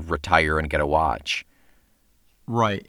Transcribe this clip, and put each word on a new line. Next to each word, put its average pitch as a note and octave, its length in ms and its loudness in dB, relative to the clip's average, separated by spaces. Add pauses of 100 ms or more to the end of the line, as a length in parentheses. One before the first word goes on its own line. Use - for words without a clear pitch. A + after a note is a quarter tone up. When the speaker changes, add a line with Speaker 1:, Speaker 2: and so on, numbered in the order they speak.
Speaker 1:
retire D#2+ 500 2
and D#2 100 -2
get D2 140 -2
a D2 60 0
watch. D2 580 -2 (1000)
Speaker 2:
Right. A2+ 420 0